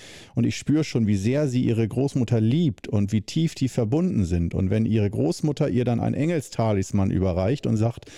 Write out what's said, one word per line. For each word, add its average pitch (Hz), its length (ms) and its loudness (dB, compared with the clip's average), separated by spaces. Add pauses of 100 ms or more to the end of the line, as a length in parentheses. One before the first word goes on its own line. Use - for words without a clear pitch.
(340)
und 117 100 0
ich 113 120 0
spür 151 280 2
schon, 117 220 0
wie 104 100 2
sehr 131 320 0
sie 123 160 0
ihre 113 240 2
Großmutter 123 520 0
liebt 127 460 2
und 101 240 0
wie 107 120 0
tief 160 320 -2
die 131 140 -2
verbunden 123 560 0
sind.“ 85 300 0
Und 92 160 0
wenn 110 140 2
ihre 104 260 2
Großmutter 143 580 0
ihr 120 160 0
dann 117 140 0
einen 113 160 0
Engelstalisman 110 960 0
überreicht 92 560 0
und 113 120 0
sagt, 113 260 -2 (140)